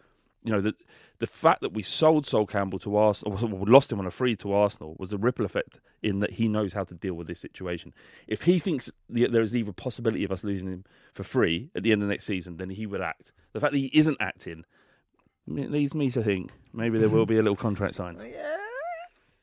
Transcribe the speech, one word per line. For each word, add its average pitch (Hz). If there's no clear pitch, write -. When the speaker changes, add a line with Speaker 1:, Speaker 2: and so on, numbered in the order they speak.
Speaker 1:
You 110
know, 101
the, 104
the 117
fact -
that 127
we 104
sold 156
Sol 107
Campbell 98
to 101
Arsenal, 104
or 113
we 98
lost 135
him 101
on 95
a 90
free 123
to 98
Arsenal, 101
was 92
the 101
ripple 113
effect -
in 98
that 104
he 110
knows 107
how 101
to 90
deal 90
with 82
this 87
situation. -
If -
he 180
thinks 156
the, 117
there 113
is 110
even 107
a -
possibility 113
of 92
us 92
losing 98
him 92
for 98
free 101
at 95
the 110
end 104
of 101
next -
season, 90
then 92
he 104
would 98
act. -
The 110
fact 143
that 139
he 135
isn't 151
acting, 82
it 147
leads 147
me 143
to 120
think 98
maybe 113
there 110
will 110
be 113
a 110
little 101
contract 101
signed. 90
Speaker 2:
<laughs> 117
Yeah, 302